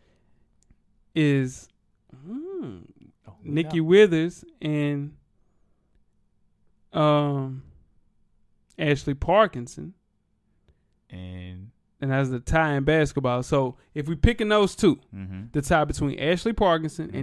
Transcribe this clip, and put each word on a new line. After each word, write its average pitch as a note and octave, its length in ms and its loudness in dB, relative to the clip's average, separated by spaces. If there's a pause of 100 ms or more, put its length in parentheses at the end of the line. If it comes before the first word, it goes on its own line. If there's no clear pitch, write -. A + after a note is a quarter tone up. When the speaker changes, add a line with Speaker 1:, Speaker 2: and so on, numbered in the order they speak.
(1120)
Speaker 1:
is, C#3 560 0 (580)
mm, C4 540 -12 (460)
Speaker 2:
Oh, - 60 -20 (100)
we D#3 80 -10
Speaker 1:
Nikki D#3 280 0
Speaker 2:
got D#3+ 60 0
Speaker 1:
Withers F3 580 6 (180)
and, D3 520 -4 (1800)
um, C#3+ 680 0 (1160)
Ashley D3 340 -2
Parkinson. D#3+ 800 0 (1160)
Speaker 2:
And F2+ 580 -14 (300)
Speaker 1:
And C#3 100 -4
that's C3+ 200 0
the B2 100 -6
tie D#3 340 0
in C#3 100 -2
basketball. C#3 600 0
So C3+ 340 -2 (160)
if D3 140 -8
we E3 80 -4
picking A3+ 340 2
those G#3 260 2
two, E3+ 200 4 (200)
Speaker 2:
Mm-hmm. F#2+ 260 -12 (100)
Speaker 1:
the D3 100 -2
tie D3+ 240 2
between C#3+ 320 -4
Ashley F3+ 360 -2
Parkinson D#3+ 600 0
and - 100 -